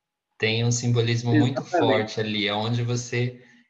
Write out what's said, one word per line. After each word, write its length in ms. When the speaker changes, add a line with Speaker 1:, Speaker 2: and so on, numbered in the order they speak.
Speaker 1:
Tem 260
um 60
simbolismo 640
muito 280
Speaker 2:
Exatamente. 300
Speaker 1:
forte 280
ali, 260
é 80
onde 280
você 600